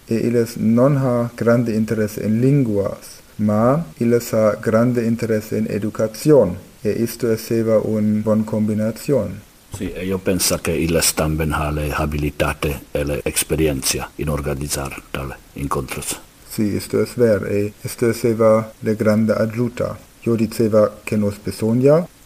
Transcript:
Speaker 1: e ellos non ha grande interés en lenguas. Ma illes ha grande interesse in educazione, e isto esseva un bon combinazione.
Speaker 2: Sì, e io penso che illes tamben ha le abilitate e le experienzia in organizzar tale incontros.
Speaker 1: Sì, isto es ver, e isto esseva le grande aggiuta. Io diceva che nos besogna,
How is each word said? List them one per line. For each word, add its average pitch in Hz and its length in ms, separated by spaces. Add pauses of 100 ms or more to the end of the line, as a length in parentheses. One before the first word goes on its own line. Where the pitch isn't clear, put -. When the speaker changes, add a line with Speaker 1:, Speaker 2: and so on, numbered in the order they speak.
Speaker 1:
e 113 180
ellos 117 300
non 120 400
ha 123 400
grande 117 380
interés 110 420
en 110 240
lenguas. 120 760 (220)
Ma 110 460 (140)
illes 117 360
ha 110 260
grande 120 460
interesse 110 520
in 110 120
educazione, 107 880 (240)
e 107 80
isto 113 420
esseva 113 460
un 107 440
bon 107 220
combinazione. 107 1040 (280)
Speaker 2:
Sì, 90 180
e 87 140
io 95 120
penso 92 400
che 87 140
illes 82 420
tamben 78 380
ha 76 180
le 76 240
abilitate 76 960
e - 120
le 143 200
experienzia 156 920
in 73 140
organizzar 71 840
tale 67 260 (160)
incontros. 69 640 (300)
Speaker 1:
Sì, - 140
isto 101 360
es 107 160
ver, 107 300
e 101 360
isto - 280
esseva 110 720
le 110 160
grande 107 380
aggiuta. 117 640 (240)
Io 117 140
diceva 107 680
che - 120
nos 104 220
besogna, 127 680 (180)